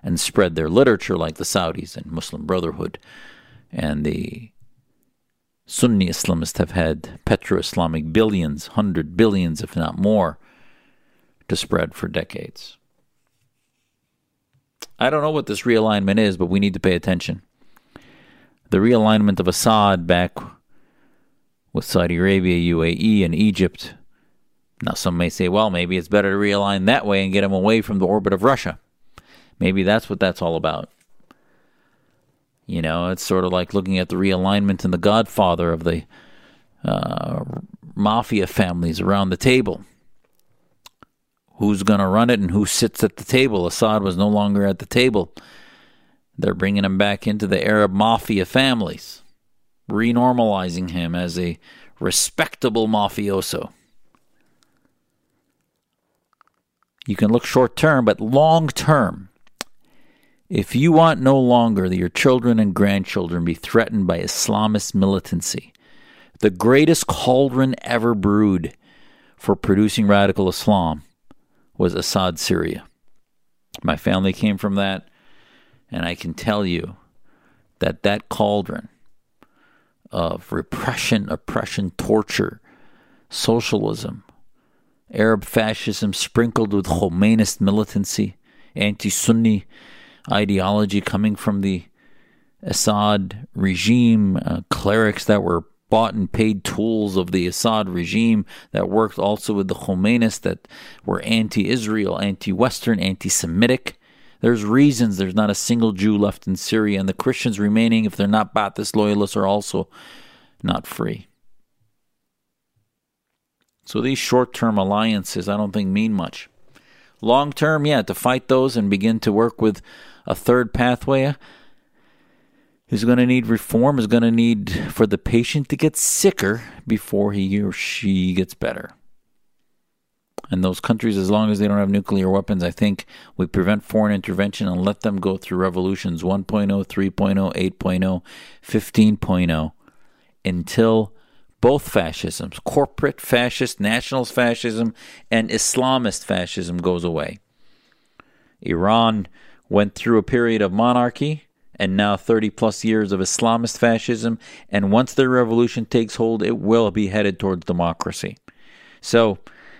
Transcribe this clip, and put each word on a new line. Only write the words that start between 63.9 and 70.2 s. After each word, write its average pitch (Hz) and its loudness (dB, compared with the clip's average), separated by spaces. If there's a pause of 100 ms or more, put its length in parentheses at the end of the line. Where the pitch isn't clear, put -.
by 87 0
Islamist 107 -2
militancy, 95 -2 (640)
the 107 2
greatest 131 4
cauldron 131 2
ever 117 0
brewed 101 2 (600)
for - 0
producing 104 2
radical 101 4